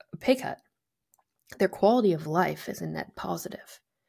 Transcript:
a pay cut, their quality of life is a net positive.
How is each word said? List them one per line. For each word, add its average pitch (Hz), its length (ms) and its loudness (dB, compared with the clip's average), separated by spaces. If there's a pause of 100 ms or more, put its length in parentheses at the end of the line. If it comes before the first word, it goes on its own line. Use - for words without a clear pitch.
(120)
a 160 60 -14
pay 262 180 2
cut, - 220 -8 (1000)
their 190 80 4
quality 214 460 4
of 156 140 -4
life 156 420 0
is - 140 -10
a 165 40 -6
net 160 300 -10
positive. - 640 -10 (280)